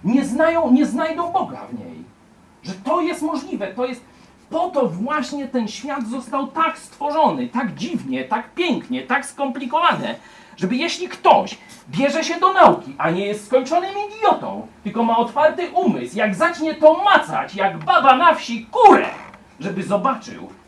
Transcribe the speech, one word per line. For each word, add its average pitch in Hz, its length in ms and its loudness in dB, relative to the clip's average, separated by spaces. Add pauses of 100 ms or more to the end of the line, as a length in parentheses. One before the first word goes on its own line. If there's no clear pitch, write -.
nie 254 200 2
znają, 311 480 2
nie 285 140 4
znajdą 320 460 -4
Boga 339 400 -4
w 233 60 -12
niej. 247 260 -16 (580)
Że 170 100 -12
to 277 280 -2
jest 330 220 -2
możliwe, 285 440 -6
to 247 200 -4
jest, 254 180 -10 (460)
po 349 180 -2
to 254 200 0
właśnie 269 600 -4
ten 240 200 -2
świat 277 380 -8
został 262 400 -6
tak 320 320 -2
stworzony, 285 720 0
tak 226 260 -4
dziwnie, 139 500 -6
tak - 300 -6
pięknie, 254 480 -2
tak 277 240 -2
skomplikowane, 269 880 -2 (420)
żeby 190 200 -2
jeśli 339 320 -4
ktoś - 500 2 (300)
bierze 277 360 0
się 339 160 -4
do 370 120 6
nauki, 330 460 6
a 156 120 0
nie 190 160 -2
jest 208 200 -6
skończonym 311 440 0 (180)
idiotą, - 580 -2 (180)
tylko 220 200 -2
ma 233 120 2
otwarty 311 540 0
umysł, 247 460 -2
jak 214 180 -2
zacznie 311 400 -2
to 320 300 6
macać, - 500 0
jak - 300 -2
baba 277 320 6
na 320 180 6
wsi - 360 -8
kurę, - 360 8 (540)
żeby 180 220 -6
zobaczył 208 680 -4 (200)